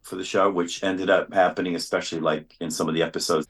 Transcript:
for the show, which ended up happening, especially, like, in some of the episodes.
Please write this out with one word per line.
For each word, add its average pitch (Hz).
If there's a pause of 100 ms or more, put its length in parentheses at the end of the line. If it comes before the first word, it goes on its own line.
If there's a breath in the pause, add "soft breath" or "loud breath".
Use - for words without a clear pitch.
for -
the 92
show, 98
which 87
ended 95
up 92
happening, 90
especially, 85
like, 78
in 82
some 82
of 80
the 82
episodes. -